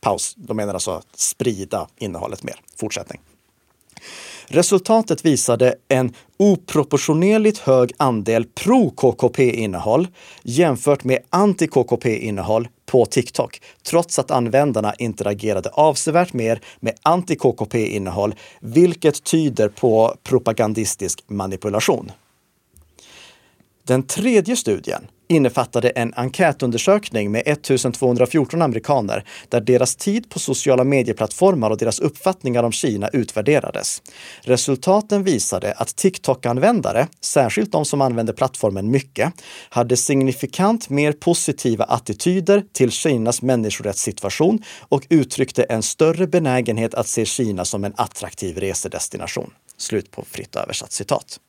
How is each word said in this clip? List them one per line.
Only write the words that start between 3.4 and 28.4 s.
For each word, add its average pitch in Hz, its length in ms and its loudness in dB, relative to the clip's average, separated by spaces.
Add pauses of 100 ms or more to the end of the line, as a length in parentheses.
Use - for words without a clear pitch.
Resultatet 185 800 2
visade 127 500 2 (120)
en 127 260 2 (240)
oproportionerligt 190 1200 2
hög 127 400 4
andel 113 480 2
pro-K 190 680 2
K 123 180 0
P-innehåll 113 760 0 (340)
jämfört 139 640 2
med 127 160 0 (100)
anti-K 175 540 2
K 117 140 0
P-innehåll 110 680 -2 (180)
på 120 200 4
TikTok, - 560 -4 (220)
trots - 360 0
att - 120 -2
användarna 120 600 0
interagerade 104 760 -4
avsevärt 156 640 2
mer 113 280 -2 (180)
med 113 140 -4 (100)
anti-K 160 500 2
K 110 120 -4
P-innehåll, 104 680 -4 (240)
vilket 160 640 2
tyder 131 460 0
på 113 540 2
propagandistisk 110 1040 -2
manipulation. 101 840 -4 (1700)
Den 131 200 0
tredje 214 520 0
studien - 520 -4 (200)
innefattade 123 600 2
en 120 260 -2
enkätundersökning 127 1160 0
med 110 140 0
ettusentvåhundrafjorton 135 1160 0